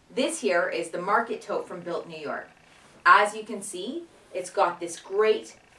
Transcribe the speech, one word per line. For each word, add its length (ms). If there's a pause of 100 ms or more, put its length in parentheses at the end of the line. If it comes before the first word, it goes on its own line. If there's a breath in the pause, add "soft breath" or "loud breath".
(140)
This 280
here 260
is 220
the 120
Market 400
Tote 240
from 140
Built 260
New 120
York. 300 (560 loud breath)
As 300
you 80
can 200
see, 420 (280)
it's 180
got 280
this 220
great 560 (220)